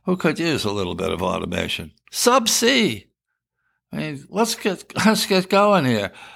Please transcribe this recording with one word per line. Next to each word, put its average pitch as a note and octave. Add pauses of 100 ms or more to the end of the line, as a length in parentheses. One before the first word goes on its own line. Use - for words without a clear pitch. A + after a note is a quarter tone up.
who F#3
could E3
use D#3
a G#2
little F#2
bit F2+
of F2
automation. F2 (200)
Subsea. A#3 (840)
I C#3+
mean, D3
let's A3
get, -
<laughs> -
let's G#3+
get F#3
going G3
here. G#2+ (240)